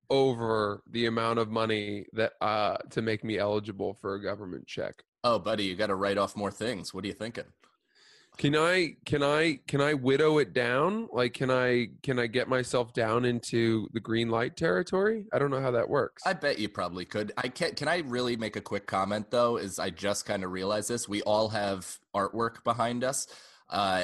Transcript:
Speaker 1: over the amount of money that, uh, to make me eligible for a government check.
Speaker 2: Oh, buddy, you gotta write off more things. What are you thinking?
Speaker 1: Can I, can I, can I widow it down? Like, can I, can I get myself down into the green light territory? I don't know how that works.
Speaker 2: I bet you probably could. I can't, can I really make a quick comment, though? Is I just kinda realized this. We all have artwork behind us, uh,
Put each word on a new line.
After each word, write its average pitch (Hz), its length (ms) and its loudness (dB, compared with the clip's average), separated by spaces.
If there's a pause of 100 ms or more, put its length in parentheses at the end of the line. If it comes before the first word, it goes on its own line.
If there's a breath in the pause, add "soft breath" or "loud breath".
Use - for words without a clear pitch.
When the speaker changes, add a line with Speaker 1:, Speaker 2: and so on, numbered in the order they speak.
Speaker 1:
over 117 800 2
the 117 160 0
amount 113 340 2
of 113 100 2
money 107 640 -2
that, 110 280 0
uh, 107 360 2 (140)
to 120 100 -2
make 110 220 -2
me 110 140 -2
eligible 101 560 -2
for 98 220 -6
a 101 60 -8
government 95 460 -8
check. - 360 -8 (200)
Speaker 2:
Oh, 120 140 2
buddy, 104 280 -2
you 92 100 -2
gotta 101 200 0
write 98 220 0
off 101 180 0
more 101 160 -4
things. 107 420 -6
What 95 100 -8
are 101 40 -4
you 92 60 -4
thinking? 117 300 -10 (960 soft breath)
Speaker 1:
Can 147 180 2
I, 170 400 2 (100)
can 147 160 2
I, 151 460 2
can 139 140 2
I 147 140 4
widow 139 420 6
it 120 160 2
down? 147 580 2
Like, 123 220 2
can 131 180 0
I, 123 380 4 (140)
can 131 160 0
I 120 80 2
get 117 200 0
myself 123 460 0
down 117 320 2
into 117 680 2
the 110 80 -4
green 113 300 0
light 113 260 0
territory? 185 760 0
I 131 60 4
don't 139 120 2
know 131 100 0
how 131 100 0
that 117 180 2
works. - 360 -2
Speaker 2:
I 190 80 2
bet 143 240 -2
you 104 120 -2
probably 90 340 -4
could. 107 340 -4
I 127 120 -2
can't, - 260 -4
can 143 140 -4
I 170 80 2
really 123 400 -2
make 110 180 -4
a 107 60 -6
quick - 260 -6
comment, 101 420 -2
though? 120 280 2
Is 92 200 -6
I 95 120 -4
just 101 360 -4
kinda 98 220 -4
realized 95 420 -2
this. 120 200 -4
We 101 140 -4
all 107 260 2
have 101 480 -4 (180)
artwork 107 480 -2
behind 120 400 0
us, 135 240 -2 (440 loud breath)
uh, 92 320 2